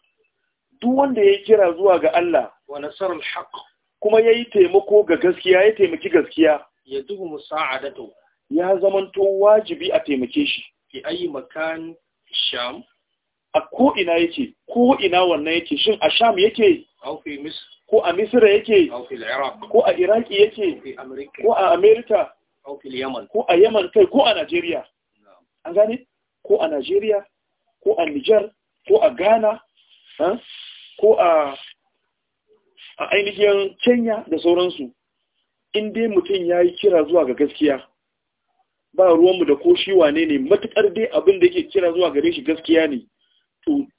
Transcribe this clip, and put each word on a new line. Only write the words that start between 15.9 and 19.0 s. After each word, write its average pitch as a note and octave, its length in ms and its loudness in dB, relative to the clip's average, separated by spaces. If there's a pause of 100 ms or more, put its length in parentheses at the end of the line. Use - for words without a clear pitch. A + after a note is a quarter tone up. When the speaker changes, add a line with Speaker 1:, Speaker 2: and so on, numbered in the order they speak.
Speaker 1:
a - 80 2
Sham A3+ 300 0
yake? G#3 480 2 (180)
Speaker 2:
أو - 160 -10
في D3 220 -14
مصر. - 460 -18
Speaker 1:
Ko A3 120 2
a F3 120 -2
Misra G#3+ 360 2
yake? G3+ 420 2
Speaker 2:
أو B2 160 -12